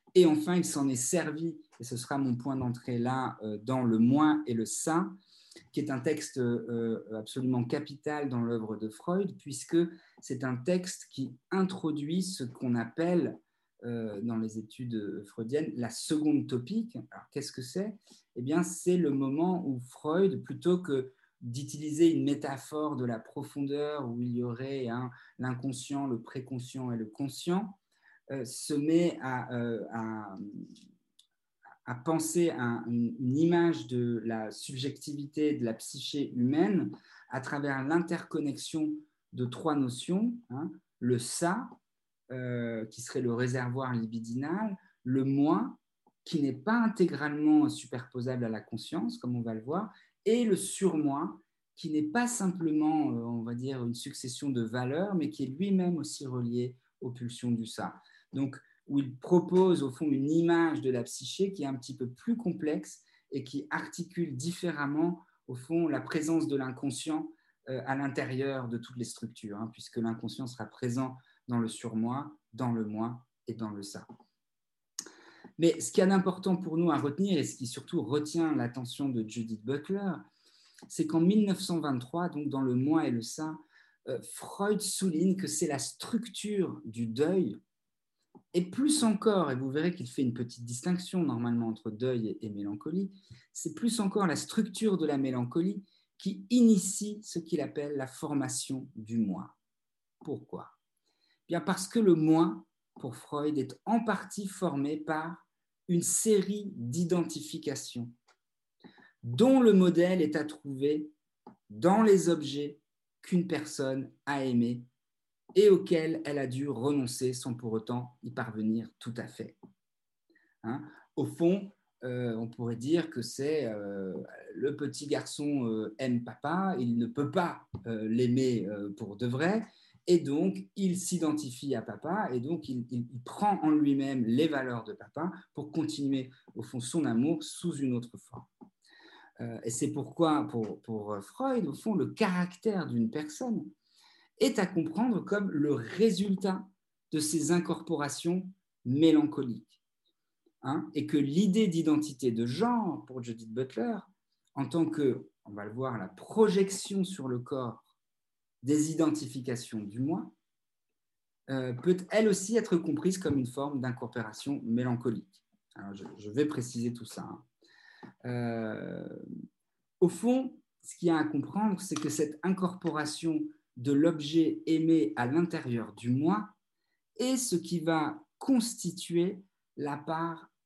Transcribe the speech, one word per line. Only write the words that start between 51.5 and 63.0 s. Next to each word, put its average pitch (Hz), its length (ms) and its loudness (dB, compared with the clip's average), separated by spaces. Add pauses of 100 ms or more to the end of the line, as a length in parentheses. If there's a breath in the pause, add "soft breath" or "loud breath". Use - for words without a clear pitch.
qui 160 160 -8
n'est 151 180 0
pas 240 160 2
simplement, 156 840 2
euh, 117 120 -2
on 117 200 -2
va 120 100 -4
dire, 123 320 -4
une 117 80 0
succession 135 560 -8
de 120 140 2
valeurs, 131 500 -2
mais 151 160 0
qui - 140 -6
est 127 40 -2
lui-même 180 500 2
aussi 151 280 -8
relié 123 500 -2 (260 soft breath)
aux 123 100 -6
pulsions 123 400 -4
du 113 140 0
ça. - 360 -8 (320 loud breath)
Donc, - 240 -2 (300 soft breath)
où 143 120 0
il 135 180 -2
propose, 180 640 4
au 135 80 -2
fond, 151 180 -2
une 139 220 2
image 165 500 4
de 131 80 0
la 120 140 2
psyché 190 500 -4
qui 151 100 -6
est 135 40 -2
un 135 80 -4
petit 127 200 -10
peu 127 140 -6
plus 233 280 -4
complexe 165 640 -4 (280 soft breath)